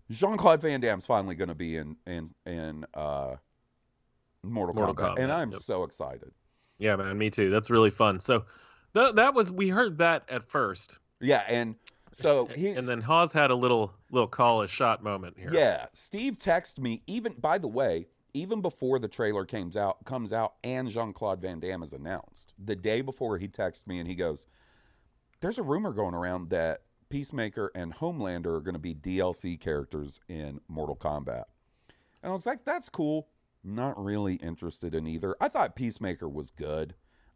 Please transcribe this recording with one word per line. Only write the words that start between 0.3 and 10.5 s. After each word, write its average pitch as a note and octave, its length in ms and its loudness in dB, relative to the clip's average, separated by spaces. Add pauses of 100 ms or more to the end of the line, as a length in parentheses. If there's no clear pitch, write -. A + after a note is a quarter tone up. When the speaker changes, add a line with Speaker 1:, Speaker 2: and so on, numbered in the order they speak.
Speaker 1:
Van D3 200 0
Damme's G#2+ 260 2
finally G2 280 2
gonna E2+ 200 -2
be D#2+ 220 -4
in, D#2 200 -8 (100)
in, E2+ 240 -8 (160)
in, D#2 380 -6 (100)
uh, C#2+ 420 -4 (1040)
Mortal G2 320 -2
Speaker 2:
Mortal G2+ 200 2
Speaker 1:
Kombat. F#2 240 0
And C3 120 2
Speaker 2:
Kombat, D3+ 60 0
Speaker 1:
I'm C3+ 160 -2
Speaker 2:
yep. F#2+ 100 -10
Speaker 1:
so F#2 220 -2
excited. - 480 -10 (460)
Speaker 2:
Yeah, G#2 180 2
man, G2 200 -4
me G#2+ 140 0
too. G2+ 200 2
That's G#2+ 200 2
really A2 200 8
fun. G2+ 300 4
So, A#2 240 2 (500)
th-, A#3 200 6
that B3+ 200 8
was, G3 180 4
we F#3+ 160 0
heard F#3+ 300 2
that E3 300 4
at B2 140 -4
first. - 560 -4 (220)